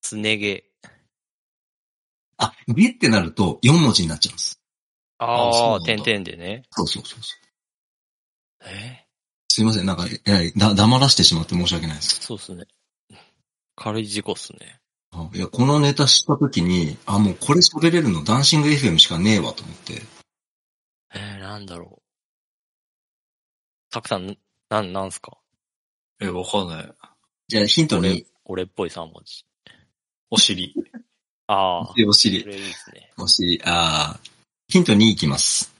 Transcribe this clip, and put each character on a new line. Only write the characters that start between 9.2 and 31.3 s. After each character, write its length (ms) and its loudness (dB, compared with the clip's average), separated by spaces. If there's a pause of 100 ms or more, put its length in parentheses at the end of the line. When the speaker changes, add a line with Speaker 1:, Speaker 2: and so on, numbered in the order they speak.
Speaker 2:
す 120 2
い 40 4
ま 60 2
せ 100 -2
ん、 40 -4
な 80 0
ん 20 -4
か、 120 -6
え 240 -4
ら 100 4
い、 120 -2
だ-、 200 4
黙 260 6
ら 100 4
し 60 6
て 80 2
し 120 4
ま 80 -2
っ 20 -6
て 80 -8
申 140 0
し 60 -2
訳 120 -6
な 80 -6
い 40 -8
で 40 -10
す。 200 -4
Speaker 1:
そ 120 -14
う 40 -12
っ 40 -16
す 140 -16
ね。 100 -18 (1080)
軽 260 -6
い 60 -8
事 160 -8
故 100 -6
っ 20 -4
す 180 -14
ね。 260 -20 (320)
Speaker 2:
あ、 200 -12
い 80 -10
や、 80 -4
こ 180 0
の 140 2
ネ 140 2
タ 140 2
知 160 4
っ 20 -10
た 120 0
時 260 0
に、 420 0
あ、 140 0
も 120 4
う 80 -8
こ 140 0
れ 60 6
喋 320 4
れ 100 2
る 80 2
の 140 -2
ダ 160 2
ン 60 2
シ 120 4
ン 60 2
グ 80 4
エ 40 4
フ 120 0
エ 40 4
ム 60 0
し 100 6
か 120 -4
ね 160 4
え 40 2
わ 140 -6
と 100 -14
思 80 -16
っ 60 -18
て。 240 -16 (1120)
Speaker 1:
え 60 -12 (180)
ー、 20 -16
な 200 -14
ん 80 -18
だ 100 -14
ろ 240 -20
う。 20 -20 (1900)
た 100 -10
く 60 -18
さ 100 -4
ん、 200 -12 (320)
な 120 0
ん、 100 -8
な 140 -6
ん 60 -10
す 100 -16
か？ 160 -20 (840)
Speaker 3:
え、 100 -6
わ 140 -6
か 200 -4
ん 40 -8
な 140 -12
い。 100 -20 (560)
Speaker 2:
じ 120 -2
ゃ 20 2
あ 60 2
ヒ 160 4
ン 40 0
ト 120 0
二。 100 0
Speaker 1:
俺、 160 -4 (200)
俺 180 -8
っ 20 -6
ぽ 220 -8
い 20 -6
三 220 -14
文 120 -20
字。 220 -20 (840)
Speaker 3:
お 80 2
尻。 340 0 (720)